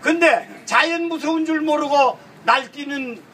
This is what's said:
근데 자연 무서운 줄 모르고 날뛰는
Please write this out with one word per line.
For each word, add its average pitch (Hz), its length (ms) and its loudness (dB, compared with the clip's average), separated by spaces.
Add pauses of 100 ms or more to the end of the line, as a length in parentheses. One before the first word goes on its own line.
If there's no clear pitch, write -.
근데 311 640 0
자연 330 400 0
무서운 320 420 -4
줄 320 140 -2
모르고 294 580 2 (260)
날뛰는 262 760 -4 (120)